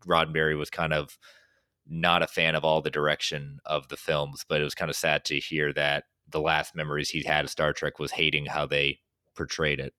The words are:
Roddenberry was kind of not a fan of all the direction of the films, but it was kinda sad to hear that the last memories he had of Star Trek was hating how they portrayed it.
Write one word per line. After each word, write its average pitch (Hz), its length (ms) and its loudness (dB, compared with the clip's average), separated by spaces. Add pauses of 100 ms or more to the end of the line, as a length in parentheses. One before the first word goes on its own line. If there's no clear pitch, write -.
Roddenberry 80 520 4
was 73 120 -6
kind 82 240 -2
of 73 240 -2 (720)
not 85 340 4
a 80 60 2
fan 82 280 2
of 76 100 0
all 78 160 4
the 73 100 -2
direction 73 720 -2
of 76 220 -2
the 71 100 -12
films, 71 500 -2
but 78 120 0
it 73 60 2
was 71 100 -6
kinda 78 180 -4
sad 76 320 0
to 71 140 -2
hear 76 340 -2
that 71 300 0 (260)
the 78 120 -2
last 78 340 0
memories 76 340 -2
he 78 140 -4
had 73 220 2
of 67 40 -8
Star 76 220 0
Trek - 280 -4
was 73 120 -4
hating 76 360 0
how 73 180 -2
they 71 340 0 (360)
portrayed 76 440 -2
it. 69 200 -8